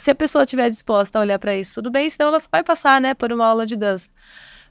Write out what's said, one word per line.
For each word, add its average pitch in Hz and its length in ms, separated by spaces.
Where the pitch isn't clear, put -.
se - 80
a 269 40
pessoa 285 320
tiver 254 200
disposta 214 520
a - 20
olhar 202 180
pra 202 160
isso, 196 200
tudo 233 160
bem, 285 180
senão 302 200
ela 311 100
só - 120
vai 320 120
passar, 285 360
né, 262 140
por 240 180
uma 233 140
aula 226 220
de 226 80
dança. 202 340